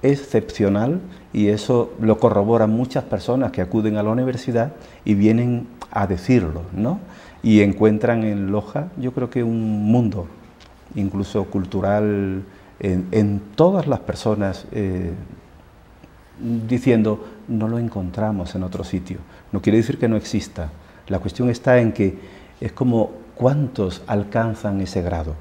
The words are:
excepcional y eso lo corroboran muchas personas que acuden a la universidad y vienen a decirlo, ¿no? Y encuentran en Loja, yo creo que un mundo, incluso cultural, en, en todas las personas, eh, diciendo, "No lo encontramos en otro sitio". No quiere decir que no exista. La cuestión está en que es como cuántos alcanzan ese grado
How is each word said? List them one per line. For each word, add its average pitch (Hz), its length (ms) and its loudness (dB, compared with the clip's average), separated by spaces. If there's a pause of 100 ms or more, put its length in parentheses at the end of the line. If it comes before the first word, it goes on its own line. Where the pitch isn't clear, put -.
excepcional 120 960 0 (320)
y 104 160 2
eso 110 520 2
lo 110 180 4
corroboran 107 520 4
muchas 127 340 -2
personas 120 480 -2
que - 80 -4
acuden 107 360 0
a 104 60 0
la 107 80 0
universidad 123 640 -2 (320)
y 104 100 2
vienen 120 520 2 (240)
a - 160 -2
decirlo, 90 560 0 (100)
¿no? 117 280 -2 (420)
Y 107 180 8
encuentran 107 640 2
en 101 260 -2
Loja, 120 460 -4
yo 127 160 -6
creo 123 160 -4
que 123 140 -2
un 110 420 0
mundo, 104 420 2 (680)
incluso 98 500 -2
cultural, 98 1000 -2 (340)
en, 92 320 -2
en 104 320 2 (140)
todas 175 300 4
las 131 140 0
personas, 101 720 -4
eh, 92 400 -4 (1500)
diciendo, 113 600 2 (220)
"No 110 200 -2
lo 117 100 -2
encontramos 104 760 -4
en 95 80 -4
otro 90 220 -6
sitio". 90 340 -6 (340)
No 98 80 -2
quiere 107 160 4
decir - 220 2
que 120 100 2
no 113 80 2
exista. 95 540 -4 (380)
La 101 100 -2
cuestión 123 320 -2
está 123 280 4
en 113 140 4
que 98 260 0 (400)
es 113 140 -6
como 120 380 2 (240)
cuántos 120 720 0
alcanzan 104 760 -2
ese 92 220 -2
grado 80 380 -4